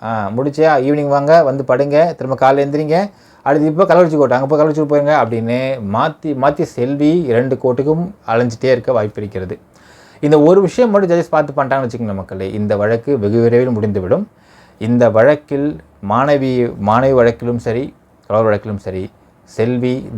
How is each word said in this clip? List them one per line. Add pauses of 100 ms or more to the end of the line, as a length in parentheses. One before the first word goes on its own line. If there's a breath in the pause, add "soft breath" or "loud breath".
ஆ,
முடிச்சியா,
ஈவினிங்
வாங்க,
வந்து
படுங்க,
திரும்ப
காலைல
எந்திரிங்க, (340 soft breath)
அடுத்து
இப்போ
கள்ளக்குறிச்சி
கோர்ட்டு,
அங்க
போய்
கள்ளக்குறிச்சி
போயிருங்க"
அப்படின்னு (120)
மாத்தி
மாத்தி
செல்வி
இரண்டு
கோர்ட்டுக்கும் (160)
அலைஞ்சிட்டே
இருக்க
வாய்ப்பு
இருக்கிறது. (600 soft breath)
இந்த
ஒரு
விஷயம்
மட்டும்
ஜட்ஜஸ்
பார்த்து
பண்ணிட்டாங்கன்னு
வச்சுக்கோங்க
மக்களே,
இந்த
வழக்கு
வெகு
விரைவில்
முடிந்துவிடும். (500 soft breath)
இந்த
வழக்கில் (280)
மாணவி, (120)
மாணவி
வழக்கிலும்
சரி, (320)
கலவர
வழக்கிலும்
சரி, (320)
செல்வி,